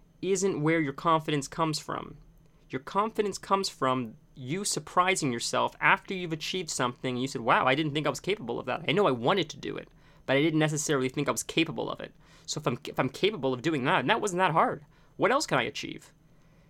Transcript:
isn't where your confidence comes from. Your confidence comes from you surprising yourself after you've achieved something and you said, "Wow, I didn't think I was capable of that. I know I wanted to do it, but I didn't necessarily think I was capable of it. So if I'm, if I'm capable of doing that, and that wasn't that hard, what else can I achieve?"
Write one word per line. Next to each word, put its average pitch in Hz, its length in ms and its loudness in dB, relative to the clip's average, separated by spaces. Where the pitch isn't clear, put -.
isn't 180 400 0
where 160 180 4
your 139 140 0
confidence 156 540 2
comes 156 320 -2
from. - 380 -10
Your 131 120 -6
confidence 208 560 -2
comes 196 320 0
from 127 460 0
you 151 280 -6
surprising 180 720 0
yourself 120 480 0
after 180 320 4
you've 180 200 -4
achieved 165 360 -4
something 127 460 -2
and 120 60 -2
you 131 60 0
said, 120 140 -6
"Wow, 139 240 4
I 131 100 6
didn't 151 180 0
think 156 140 0
I 147 40 2
was 123 80 -8
capable 120 400 -4
of - 80 -10
that. 123 200 -4
I - 40 0
know 185 160 4
I 143 40 6
wanted 147 380 0
to - 80 -14
do 101 180 -8
it, - 140 -12
but 135 120 4
I 139 40 4
didn't 156 180 4
necessarily 151 500 2
think 147 180 -2
I 131 40 2
was 113 120 -4
capable - 460 -2
of - 100 -8
it. - 140 -14
So - 140 -8
if - 80 -4
I'm, 123 180 -2
if - 140 -4
I'm 131 100 0
capable 156 440 0
of 123 80 -6
doing 143 240 0
that, 165 140 4
and 127 100 0
that 226 120 4
wasn't 185 180 -2
that 185 120 4
hard, 190 340 0
what 190 140 4
else 277 140 2
can 151 120 0
I 120 60 2
achieve?" - 500 -8